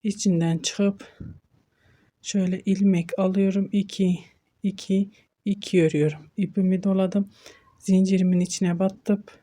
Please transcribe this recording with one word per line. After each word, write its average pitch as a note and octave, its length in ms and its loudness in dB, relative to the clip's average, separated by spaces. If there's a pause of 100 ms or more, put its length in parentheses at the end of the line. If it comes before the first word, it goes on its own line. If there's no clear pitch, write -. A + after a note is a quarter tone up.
içinden E3+ 560 0
çıkıp - 600 -4 (1040)
şöyle F#3 380 -2
ilmek F#3+ 580 0
alıyorum. G3 540 0
İki, G3 460 0 (440)
iki, G3 480 -2 (340)
iki F#3+ 400 0
örüyorum. D3+ 520 0
İpimi F#3 460 0
doladım. F#3+ 480 0 (480)
Zincirimin F#3 640 2
içine F3+ 380 -2
battım. G3 460 -2 (180)